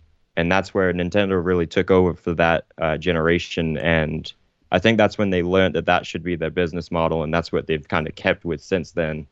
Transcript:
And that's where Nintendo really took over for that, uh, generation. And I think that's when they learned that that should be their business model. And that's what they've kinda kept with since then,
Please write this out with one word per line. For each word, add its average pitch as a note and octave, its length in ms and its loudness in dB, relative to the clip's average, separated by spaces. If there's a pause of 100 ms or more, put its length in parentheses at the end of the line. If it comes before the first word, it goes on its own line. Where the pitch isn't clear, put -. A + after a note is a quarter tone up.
(380)
And E2+ 140 2
that's F#2+ 220 0
where F#2 200 2
Nintendo F2+ 500 0
really F2 240 0
took F#2 240 0
over F2+ 220 4
for E2+ 220 -6
that, E2 300 2 (120)
uh, D#2 200 -2
generation. E2 800 0
And D#2 540 -2 (400)
I F#2 80 4
think A2 180 2
that's G#2 200 4
when G2+ 120 0
they F2+ 140 0
learned F2+ 320 2
that E2 100 -2
that F2+ 200 2
should E2 180 -8
be F2 120 -4
their D#2+ 140 -4
business E2+ 420 -4
model. E2 320 0
And D#2 100 -4
that's E2 180 -2
what D2 160 -2
they've D#2+ 200 -4
kinda D#2+ 240 -2
kept - 340 -2
with D#2 160 -6
since F2 300 -4
then, D#2 400 -4